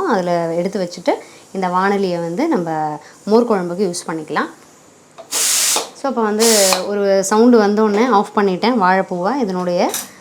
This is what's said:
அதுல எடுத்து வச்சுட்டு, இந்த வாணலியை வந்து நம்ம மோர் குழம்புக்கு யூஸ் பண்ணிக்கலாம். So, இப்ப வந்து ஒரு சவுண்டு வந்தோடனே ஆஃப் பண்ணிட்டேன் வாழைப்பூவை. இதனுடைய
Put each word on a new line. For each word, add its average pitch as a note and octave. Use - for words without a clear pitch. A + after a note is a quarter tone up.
அதுல F3
எடுத்து F#3
வச்சுட்டு, F3+
இந்த F#3+
வாணலியை F#3
வந்து E3+
நம்ம D#3+
மோர் A#3
குழம்புக்கு F#3
யூஸ் F3
பண்ணிக்கலாம். D#3+
So, C#4
இப்ப A#3
வந்து G#3+
ஒரு G3
சவுண்டு A#3
வந்தோடனே G#3
ஆஃப் G#3
பண்ணிட்டேன் G3+
வாழைப்பூவை. F#3+
இதனுடைய F#3